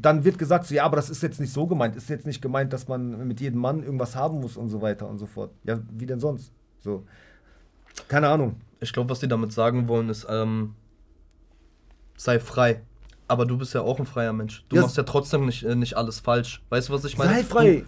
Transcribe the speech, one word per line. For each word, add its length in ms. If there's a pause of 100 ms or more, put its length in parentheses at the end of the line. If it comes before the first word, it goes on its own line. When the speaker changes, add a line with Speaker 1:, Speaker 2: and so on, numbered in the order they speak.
Speaker 1:
dann 240
wird 140
gesagt, 280
so, 100
ja, 80
aber 100
das 160
ist 140
jetzt 160
nicht 120
so 140
gemeint. 300
Ist 120
jetzt 160
nicht 160
gemeint, 320
dass 140
man 400
mit 140
jedem 200
Mann 220
irgendwas 320
haben 260
muss 160
und 120
so 120
weiter 280
und 100
so 80
fort. 240 (140)
Ja, 160 (100)
wie 160
denn 140
sonst? 320 (260)
So. 260 (1040)
Keine 220
Ahnung. 320 (180)
Speaker 2:
Ich 140
glaub, 180
was 80
die 100
damit 240
sagen 360
wollen, 200
ist, 220
ähm, 460 (1400)
sei 220
frei. 440 (440)
Aber 200
du 100
bist 180
ja 80
auch 180
ein 60
freier 260
Mensch. 360
Du 60
Speaker 1:
Ja. 80
Speaker 2:
machst 140
ja 80
trotzdem 420
nicht, 160
äh, 140
nicht 200
alles 220
falsch. 500
Weißt 200
du, 40
was 120
ich 120
meine? 160
Speaker 1:
Sei 120
frei. 440